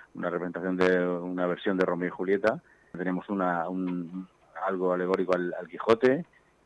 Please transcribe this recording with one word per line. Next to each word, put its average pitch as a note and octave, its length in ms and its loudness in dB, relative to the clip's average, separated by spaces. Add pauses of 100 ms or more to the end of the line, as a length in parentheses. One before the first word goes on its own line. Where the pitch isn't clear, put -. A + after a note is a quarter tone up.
(140)
una F2 140 -4
representación F2 480 -2
de F2+ 320 4
una F2+ 380 -2
versión F#2 320 0
de F#2 80 4
Romeo F2+ 220 0
y - 20 -8
Julieta. G2+ 500 0 (320)
Tenemos F2+ 360 -4
una, F2+ 400 0
un, F2+ 580 -4 (400)
algo F#2 260 0
alegórico F2+ 440 0
al, F2 180 -2
al F2 140 -10
Quijote B2+ 580 4 (400)